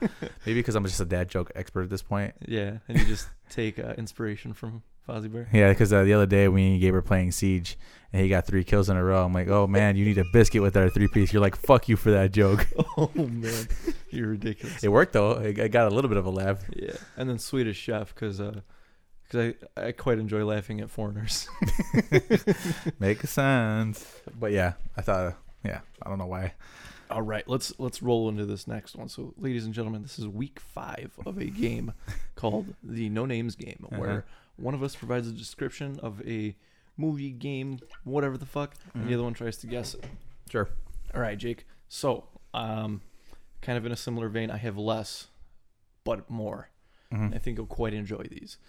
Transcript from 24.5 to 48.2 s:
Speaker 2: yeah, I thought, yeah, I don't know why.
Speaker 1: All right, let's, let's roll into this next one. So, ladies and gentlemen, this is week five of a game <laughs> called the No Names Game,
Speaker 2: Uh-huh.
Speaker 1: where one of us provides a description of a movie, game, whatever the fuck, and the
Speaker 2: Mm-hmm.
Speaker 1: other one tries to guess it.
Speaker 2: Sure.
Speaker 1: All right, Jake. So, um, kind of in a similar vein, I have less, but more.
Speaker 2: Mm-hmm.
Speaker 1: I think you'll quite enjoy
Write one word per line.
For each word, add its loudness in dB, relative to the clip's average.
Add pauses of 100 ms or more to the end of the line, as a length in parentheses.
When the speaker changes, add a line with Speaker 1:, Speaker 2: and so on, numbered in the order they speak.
Speaker 2:
yeah, 2 (240)
I -6
thought, -2 (260)
yeah, -6 (220)
I -10
don't -6
know -6
why. -6 (560)
Speaker 1:
All -4
right, -6
let's, -4
let's -8
roll 2
into -4
this -10
next -12
one. -14
So, -14
ladies -6
and -8
gentlemen, -6
this -16
is -8
week -10
five -14 (140)
of -10
a -6
game -4 (200)
<laughs> -4
called -4 (100)
the -6
No -4
Names -4
Game, -16
Speaker 2:
Uh-huh. -8
Speaker 1:
where -6 (320)
one -6
of -6
us -8
provides -4
a -8
description -10
of -10
a -6 (420)
movie, -4
game, -8 (240)
whatever -2
the -10
fuck, -8 (200)
and -8
the -6
Speaker 2:
Mm-hmm. -2
Speaker 1:
other -2
one -6
tries -8
to -16
guess -8
it. -14 (460)
Speaker 2:
Sure. -2 (480)
Speaker 1:
All -2
right, -4
Jake. -8 (220)
So, -4 (260)
um, -6 (600)
kind -4
of -6
in -4
a -4
similar -8
vein, -4
I -8
have -8
less, -6 (760)
but -6
more. -10 (420)
Speaker 2:
Mm-hmm. -2
Speaker 1:
I -4
think -4
you'll -10
quite -4
enjoy -8